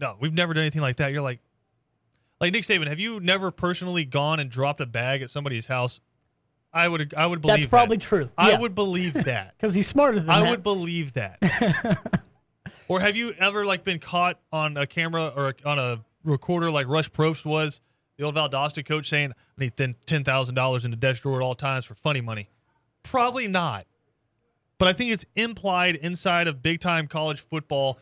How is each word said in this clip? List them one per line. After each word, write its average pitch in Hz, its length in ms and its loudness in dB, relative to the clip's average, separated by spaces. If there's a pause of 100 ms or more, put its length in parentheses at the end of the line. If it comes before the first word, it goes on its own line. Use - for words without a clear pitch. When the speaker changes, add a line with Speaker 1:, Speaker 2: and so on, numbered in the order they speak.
Speaker 1:
no, 120 200 -6
we've 156 120 -2
never 170 220 2
done 156 80 2
anything 151 200 0
like 127 140 0
that," 139 160 0
you're 147 100 -4
like, 127 180 -6 (1000)
like, 175 120 2
"Nick 220 120 2
Saban, 180 220 2
have 151 140 -4
you 220 200 -6
never 185 300 0
personally 175 540 -2
gone 143 360 0
and 139 100 -6
dropped 135 300 -2
a 143 60 -6
bag 123 360 -2
at 123 80 -10
somebody's 139 360 -6
house?" 127 340 -2 (680)
I 170 160 2
would, 156 300 -2
I 156 100 4
would 175 140 -2
believe 156 200 4
Speaker 2:
That's 147 100 0
probably 240 260 8
Speaker 1:
that. 180 80 -2
Speaker 2:
true. 156 320 0
Speaker 1:
I 220 140 6
Speaker 2:
Yeah. 214 100 6
Speaker 1:
would 233 140 -2
believe 180 400 0
Speaker 2:
<laughs> 254 100 0
Speaker 1:
that. 107 340 -4
Speaker 2:
'Cause 214 160 0
he's 196 140 4
smarter 269 320 4
than 160 100 -2
Speaker 1:
I 202 120 8
Speaker 2:
that. 170 80 4
Speaker 1:
would 196 120 0
believe 170 520 -2
that. 98 260 -6
Speaker 2:
<laughs> - 840 0 (680)
Speaker 1:
Or 180 100 0
have 208 160 2
you 233 220 -4
ever, 202 280 0
like, 185 180 0
been 180 140 -2
caught 180 420 0 (100)
on 151 280 -2
a 143 80 0
camera 165 500 -2
or 139 140 0
a, 123 40 -6 (140)
on 147 100 0
a 123 220 -2 (240)
recorder 165 460 0
like 143 180 0
Rush 151 220 0
Probst 156 340 0
was, 156 380 -2 (340)
the 139 80 -6
old 147 100 -2
Valdosta 147 480 -2
coach, 151 280 -4
saying, 147 220 0
"I - 320 -10
need 120 120 -4
ten, 127 180 -2 (120)
ten 147 180 0
thousand 131 300 0
dollars 127 320 0
in 120 40 -4
the 113 60 -6
desk 127 260 0
drawer 135 180 -2
at 131 40 -2
all 127 100 -2
times 131 300 -4
for 117 100 -20
funny 139 280 -2
money"? 110 260 -8 (540)
Probably 247 440 0
not. 165 400 -2 (920)
But 185 100 4
I 185 60 4
think 240 180 -2
it's - 140 -4 (100)
implied 180 600 0
inside 170 520 0
of 135 140 -6
big-time 165 460 0
college 156 320 -4
football, 139 600 -2